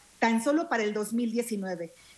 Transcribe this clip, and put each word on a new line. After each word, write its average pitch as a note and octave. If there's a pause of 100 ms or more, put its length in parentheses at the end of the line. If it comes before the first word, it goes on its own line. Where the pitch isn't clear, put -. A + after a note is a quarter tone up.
(180)
tan A3+
solo D#4
para A3+
el G#3
dos G#3+
mil A#3
diecinueve, G3 (260)